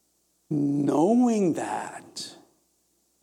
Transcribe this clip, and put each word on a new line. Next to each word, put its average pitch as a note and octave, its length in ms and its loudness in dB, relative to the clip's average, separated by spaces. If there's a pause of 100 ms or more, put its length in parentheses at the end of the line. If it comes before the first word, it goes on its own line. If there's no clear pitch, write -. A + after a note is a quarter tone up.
(500)
Knowing D#3 1040 2
that - 840 -10 (880)